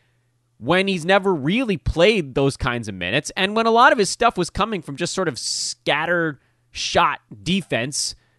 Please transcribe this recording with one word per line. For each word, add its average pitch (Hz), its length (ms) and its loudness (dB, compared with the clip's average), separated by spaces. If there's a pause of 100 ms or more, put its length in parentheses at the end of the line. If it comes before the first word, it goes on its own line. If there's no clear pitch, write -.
(560)
when 180 320 0
he's 185 160 -2
never 190 300 4
really 190 420 0
played 170 580 2
those 139 220 2
kinds 120 320 -4
of 101 60 -6
minutes, 95 420 -2
and 190 180 -2
when 226 120 2
a 233 40 2
lot 240 220 6
of 277 60 0
his 196 100 2
stuff 233 300 0
was 175 100 0
coming 202 320 -4
from 143 160 -10
just 165 160 -4
sort 185 160 -2
of 123 100 -6
scatter 165 1000 -2 (300)
shot 170 500 0 (220)
defense 143 720 -2 (240)